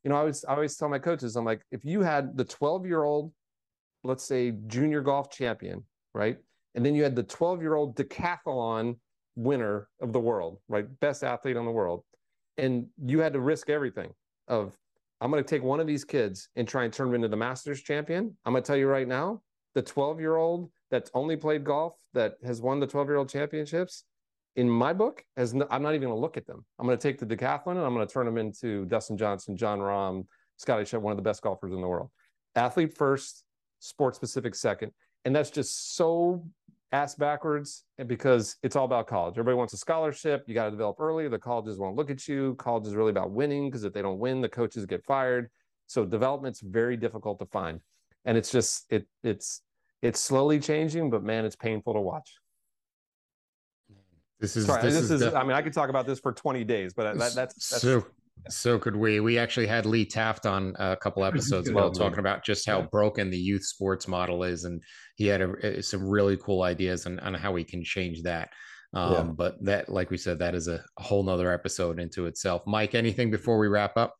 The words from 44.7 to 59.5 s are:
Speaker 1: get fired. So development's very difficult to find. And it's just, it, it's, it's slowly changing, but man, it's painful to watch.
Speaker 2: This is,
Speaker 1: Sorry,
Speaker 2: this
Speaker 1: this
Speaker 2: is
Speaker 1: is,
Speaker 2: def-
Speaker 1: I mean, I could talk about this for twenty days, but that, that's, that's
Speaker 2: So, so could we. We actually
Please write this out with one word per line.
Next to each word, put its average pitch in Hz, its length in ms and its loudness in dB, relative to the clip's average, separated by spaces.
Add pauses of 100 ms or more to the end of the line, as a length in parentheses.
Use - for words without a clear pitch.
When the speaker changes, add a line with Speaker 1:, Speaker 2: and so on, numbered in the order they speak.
Speaker 1:
get - 180 -4
fired. 127 460 0 (360)
So 113 180 0
development's 131 580 -2
very 113 340 0
difficult 107 440 -4
to - 60 -8
find. 82 340 -6 (440)
And 117 120 2
it's 110 140 0
just, - 400 0
it, 110 160 0 (160)
it's, - 400 -4 (400)
it's 120 160 0
slowly 143 400 4
changing, 156 520 0
but 107 120 0
man, 110 220 -2
it's 104 120 -4
painful 110 380 -2
to 107 60 0
watch. - 380 -6 (2000)
Speaker 2:
This 107 160 0
is, 107 100 2
Speaker 1:
Sorry, - 160 4
Speaker 2:
this - 120 6
Speaker 1:
this - 80 4
Speaker 2:
is 117 80 0
Speaker 1:
is, 143 120 4
Speaker 2:
def- 117 120 4
Speaker 1:
I 135 80 4
mean, 131 100 2
I 147 100 4
could 151 100 -4
talk 143 180 2
about 131 160 2
this 135 140 -2
for 127 120 0
twenty 131 300 -2
days, 104 320 0
but 107 240 0
that, 120 160 0
that's, - 0 -
that's 127 480 -2
Speaker 2:
So, 123 240 4 (420)
so 117 300 2
could 107 160 -2
we. 107 240 4
We 117 180 4
actually 117 300 2